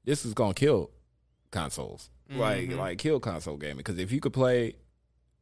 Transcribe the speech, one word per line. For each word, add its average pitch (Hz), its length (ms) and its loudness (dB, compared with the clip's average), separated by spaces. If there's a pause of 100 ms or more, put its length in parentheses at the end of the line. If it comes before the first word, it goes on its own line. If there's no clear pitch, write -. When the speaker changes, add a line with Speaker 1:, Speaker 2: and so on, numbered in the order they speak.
Speaker 1:
this 147 220 0
is 113 80 -4
gonna 104 220 2
kill 135 340 4 (640)
consoles. 67 580 -6 (220)
Like, 107 380 0
Speaker 2:
Mm-hmm. 87 100 -4
Speaker 1:
like, 92 200 -4
kill 151 200 2
console 82 380 -4
gaming. 71 260 -8
'Cause 92 160 -4
if 92 120 -4
you 135 80 2
could 139 140 -2
play, 127 420 2 (680)